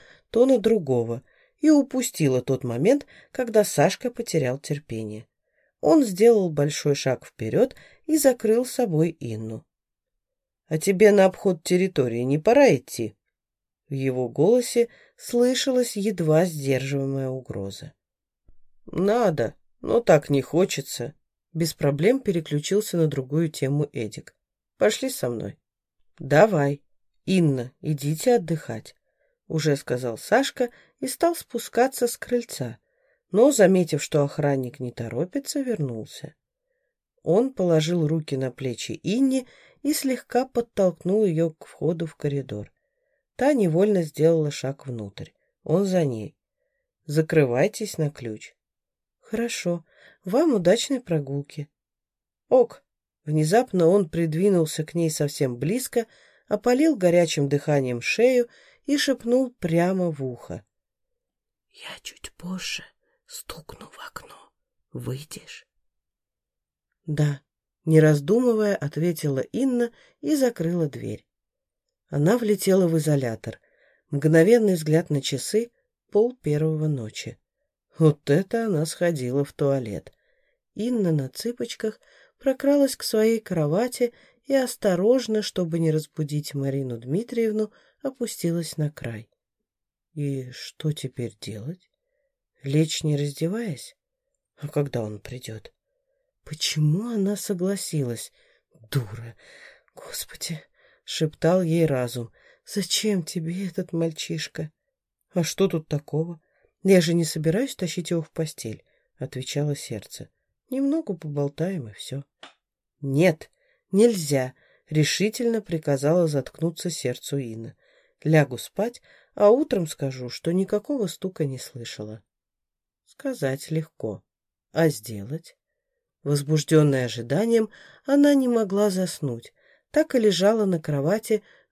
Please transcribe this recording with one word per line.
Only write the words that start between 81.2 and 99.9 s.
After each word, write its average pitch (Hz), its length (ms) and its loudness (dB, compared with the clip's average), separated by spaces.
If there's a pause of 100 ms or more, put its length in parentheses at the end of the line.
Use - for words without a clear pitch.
цыпочках 233 720 -8 (380)
прокралась 277 580 2
к - 60 -16
своей 220 380 0
кровати 202 720 -2 (320)
и 269 100 -2
осторожно, 220 880 0
чтобы 170 360 -4
не 165 120 2
разбудить 147 640 -4
Марину 135 440 -4
Дмитриевну, 214 720 -2 (300)
опустилась 175 760 -4
на 151 140 -2
край. 113 380 -12 (840)
И 135 360 -6
что - 420 -8
теперь 127 480 -8
делать? 110 500 -14 (720)
Лечь 151 400 0
не 151 140 0
раздеваясь? 160 800 -6 (600)
А 147 120 -12
когда 139 340 -4
он 107 180 -8
придет? 113 520 -14 (720)
Почему 156 640 -2
она 208 280 -2
согласилась? 175 960 -4 (580)
Дура! 117 440 -6 (600)